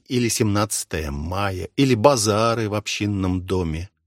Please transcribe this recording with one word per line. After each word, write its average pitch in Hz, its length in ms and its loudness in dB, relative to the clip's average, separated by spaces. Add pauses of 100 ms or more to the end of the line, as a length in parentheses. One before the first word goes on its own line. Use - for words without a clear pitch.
или 123 200 0
семнадцатое 104 800 -2
мая, 90 680 -4
или 135 180 4
базары 110 760 4
в 104 40 -2
общинном 95 680 -2
доме? 90 480 -4 (160)